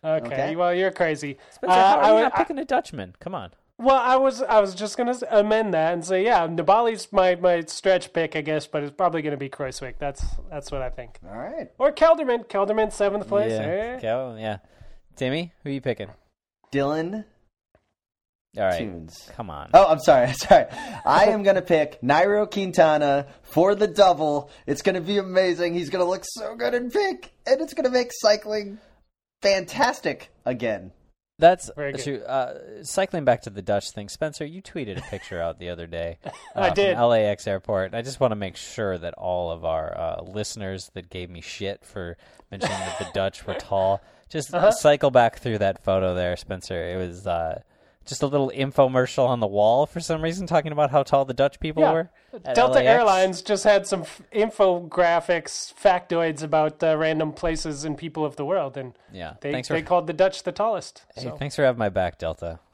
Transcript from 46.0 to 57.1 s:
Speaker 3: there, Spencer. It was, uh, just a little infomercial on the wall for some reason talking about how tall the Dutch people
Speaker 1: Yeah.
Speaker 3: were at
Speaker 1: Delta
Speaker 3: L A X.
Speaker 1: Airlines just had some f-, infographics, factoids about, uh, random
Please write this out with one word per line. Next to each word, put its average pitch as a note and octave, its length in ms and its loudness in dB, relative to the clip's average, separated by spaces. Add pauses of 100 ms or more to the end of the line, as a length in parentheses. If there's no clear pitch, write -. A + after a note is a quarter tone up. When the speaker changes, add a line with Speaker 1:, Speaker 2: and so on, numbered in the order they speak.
Speaker 3:
there, F2+ 240 -2
Spencer. F2+ 500 -8
It F2+ 100 -6
was, F2+ 280 -8
uh, E2+ 360 -4 (440)
just - 160 -8
a D3 60 0
little C#3 260 0
infomercial C3 760 2
on B2 100 0
the G#2+ 80 -2
wall G#2+ 380 2
for E3+ 160 -10
some D#3+ 200 -4
reason E3+ 240 -4
talking D#3+ 280 -2
about D3 180 0
how C#3+ 120 4
tall C#3 200 2
the C3 100 -4
Dutch C#3 280 0
people D#3 220 0
Speaker 1:
Yeah. D#3 100 4
Speaker 3:
were E3 160 -2 (340)
at C3 100 -6
Speaker 1:
Delta B3+ 260 6
Speaker 3:
L B3 60 2
A - 0 -
X. - 20 6 (120)
Speaker 1:
Airlines F#3+ 420 4
just G3+ 220 -2
had G3+ 240 6
some F#3 140 -2
f-, - 200 -16 (120)
infographics, F3 1400 0
factoids E3+ 680 0
about, D#3 400 0
uh, D#3+ 140 2
random D#3 340 0